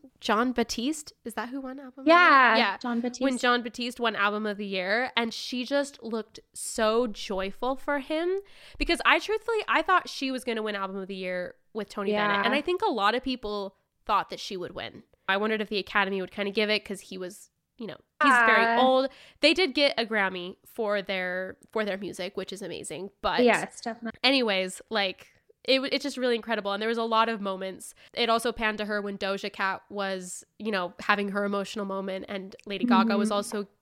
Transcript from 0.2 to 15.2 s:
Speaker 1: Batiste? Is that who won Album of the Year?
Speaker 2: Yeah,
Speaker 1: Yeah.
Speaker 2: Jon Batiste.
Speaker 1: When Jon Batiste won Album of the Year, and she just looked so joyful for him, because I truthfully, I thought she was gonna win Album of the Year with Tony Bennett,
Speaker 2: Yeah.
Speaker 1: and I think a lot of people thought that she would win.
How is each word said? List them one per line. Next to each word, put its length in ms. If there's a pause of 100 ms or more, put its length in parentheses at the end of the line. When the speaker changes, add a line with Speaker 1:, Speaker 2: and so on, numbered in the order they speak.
Speaker 1:
Batiste? 640 (100)
Is 120
that 140
who 120
won 180
Album 200
of 60
the 60
Year? 80
Speaker 2:
Yeah, 380
Speaker 1:
Yeah. 200
Speaker 2:
Jon 240
Batiste. 200
Speaker 1:
When 160
Jon 240
Batiste 380
won 160
Album 320
of 100
the 80
Year, 500
and 160
she 320
just 380
looked 380 (140)
so 520
joyful 720
for 240
him, 300 (500)
because 260
I 140
truthfully, 480
I 160
thought 260
she 220
was 120
gonna 200
win 120
Album 220
of 100
the 80
Year 380 (200)
with 140
Tony 260
Bennett, 240
Speaker 2:
Yeah. 80
Speaker 1:
and 100
I 60
think 200
a 80
lot 240
of 100
people 520 (320)
thought 240
that 80
she 180
would 160
win. 300 (240)